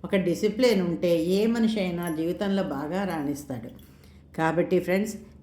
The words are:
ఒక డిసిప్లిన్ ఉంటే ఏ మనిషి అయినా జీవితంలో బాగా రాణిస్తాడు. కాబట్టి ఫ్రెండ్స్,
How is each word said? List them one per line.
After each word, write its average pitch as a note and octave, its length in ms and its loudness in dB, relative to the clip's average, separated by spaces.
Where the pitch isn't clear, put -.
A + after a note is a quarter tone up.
ఒక F#3 120 -2
డిసిప్లిన్ G3+ 640 2
ఉంటే E3+ 420 2
ఏ F#3+ 220 2
మనిషి A3+ 340 2
అయినా F3 300 -2
జీవితంలో F#3 540 -2
బాగా D3+ 400 -4
రాణిస్తాడు. C#3 680 -6
కాబట్టి E3 420 2
ఫ్రెండ్స్, F#3+ 360 0